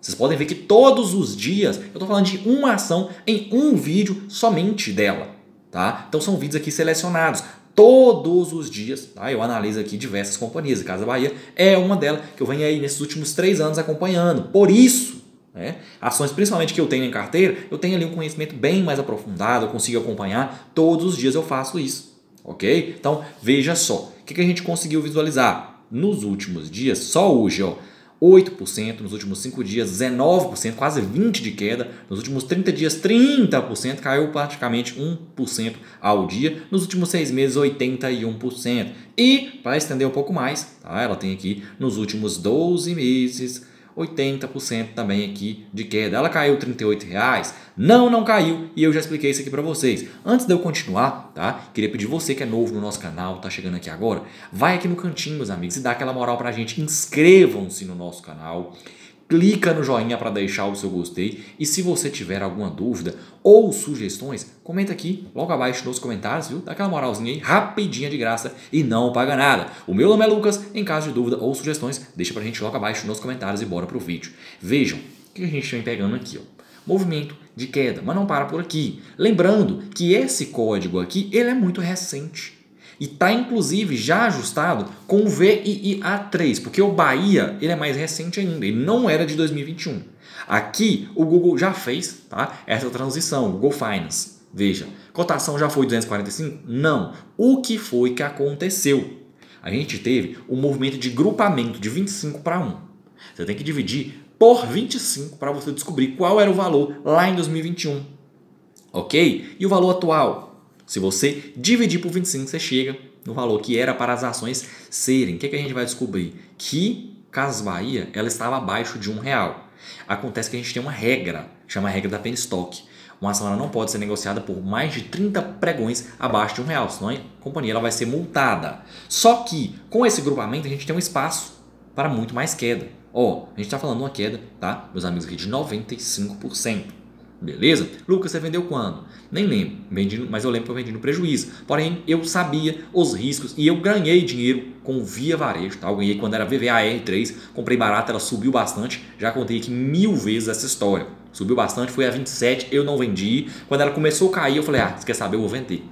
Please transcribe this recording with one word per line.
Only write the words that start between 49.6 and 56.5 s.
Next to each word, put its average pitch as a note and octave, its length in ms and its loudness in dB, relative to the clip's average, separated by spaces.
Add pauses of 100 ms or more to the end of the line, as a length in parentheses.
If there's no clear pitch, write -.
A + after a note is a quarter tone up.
vocês. B2 460 0 (180)
Antes B3 220 2
de F3+ 80 4
eu F3 60 2
continuar, C3 760 -2
tá? - 400 -4
Queria G#2 160 0
pedir G#2 160 -6
você D3 280 -2
que C#3 80 -6
é B2+ 40 -4
novo A#2 260 0
no G#2 80 -4
nosso G2+ 200 -6
canal, F2+ 380 -8
tá F#2+ 120 -10
chegando F2+ 260 -6
aqui E2+ 140 -10
agora, G2 320 -4 (300)
vai D3+ 240 2
aqui F3+ 100 -4
no F3 100 0
cantinho, D3+ 400 -6
meus A#2 140 -6
amigos, F2 260 -6
e C3 40 -6
dá B2 100 -2
aquela B2+ 220 -4
moral A#2+ 260 -2
pra A#2+ 140 -4